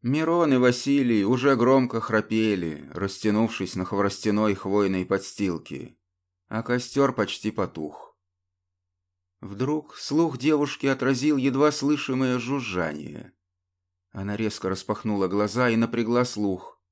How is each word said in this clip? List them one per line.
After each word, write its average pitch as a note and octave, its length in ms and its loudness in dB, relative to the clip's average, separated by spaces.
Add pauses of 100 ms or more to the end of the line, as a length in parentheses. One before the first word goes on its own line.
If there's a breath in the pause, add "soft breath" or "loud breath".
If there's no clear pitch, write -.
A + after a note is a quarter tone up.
Мирон D#3+ 500 2
и C3 40 6
Василий B2 680 4
уже B2+ 300 4
громко A#2+ 460 4
храпели, G#2 920 -2
растянувшись G2+ 840 -2
на F#2 80 -2
хворостяной G2+ 720 0
хвойной F#2+ 500 0
подстилке, F#2+ 920 -4 (520)
а A2+ 160 -6
костёр B2 500 0
почти G#2+ 380 -4
потух. - 680 -8 (1200)
Вдруг B2+ 560 -4
слух D3+ 420 0
девушки C#3+ 480 2
отразил C3+ 500 2
едва C3+ 340 2
слышимое C3+ 720 0
жужжание. F2+ 920 -6 (800)
Она G2+ 260 -6
резко G#2 320 -4
распахнула G2 600 -2
глаза G#2 420 0
и A2+ 60 2
напрягла A#2 480 0
слух. G2+ 680 -4